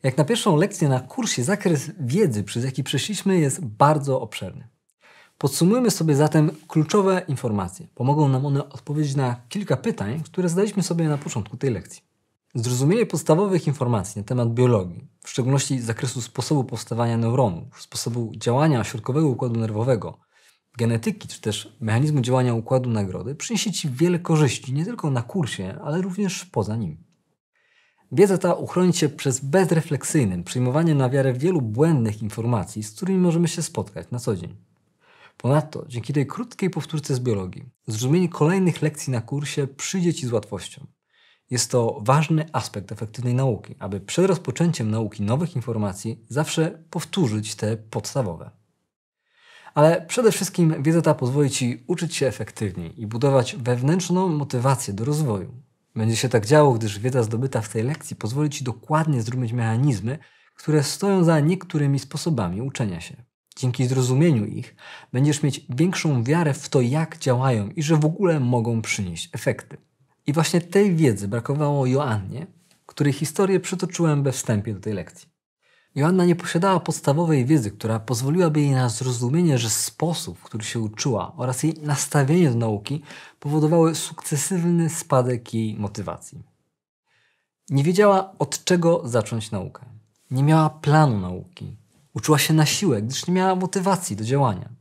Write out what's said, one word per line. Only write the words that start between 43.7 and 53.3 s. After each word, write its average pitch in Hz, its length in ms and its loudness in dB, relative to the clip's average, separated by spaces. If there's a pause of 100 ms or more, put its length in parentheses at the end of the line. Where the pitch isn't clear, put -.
aby 101 200 -8
przed - 260 0
rozpoczęciem 165 640 0
nauki 110 320 -4
nowych 135 320 0
informacji 110 760 -6
zawsze 151 600 -2
powtórzyć 113 640 -2
te 110 220 -2
podstawowe. 107 720 -6 (1200)
Ale 165 340 4
przede 226 240 4
wszystkim 165 520 0
wiedza 160 180 4
ta 156 120 2
pozwoli 139 360 2
Ci 123 380 -4
uczyć 170 280 -4
się 135 120 0
efektywniej 95 720 -6
i 107 60 -8
budować 120 480 2